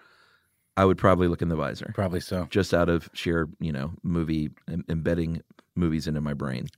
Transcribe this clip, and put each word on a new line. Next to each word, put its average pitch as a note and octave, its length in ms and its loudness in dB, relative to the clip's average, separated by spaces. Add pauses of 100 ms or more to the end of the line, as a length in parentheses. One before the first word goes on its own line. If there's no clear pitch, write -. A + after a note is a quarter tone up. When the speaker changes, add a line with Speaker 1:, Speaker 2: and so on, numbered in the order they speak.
(760)
Speaker 1:
I F#2+ 80 6
would F#2 140 6
probably F2+ 280 6
look E2+ 160 0
in E2+ 60 0
the E2 80 0
visor. C#2+ 380 -6
Speaker 2:
Probably F#2 260 -2
so. F2+ 300 -4
Speaker 1:
Just G2 220 2
out F2 160 4
of E2+ 240 0
sheer, E2 360 -2 (100)
you E2 140 -4
know, C#2+ 200 -6 (100)
movie, D#2+ 480 0 (200)
em-, E2+ 180 -6
embedding E2 540 0 (320)
movies D#2+ 320 0
into D2+ 140 -2
my D2 140 -4
brain. C2+ 440 -6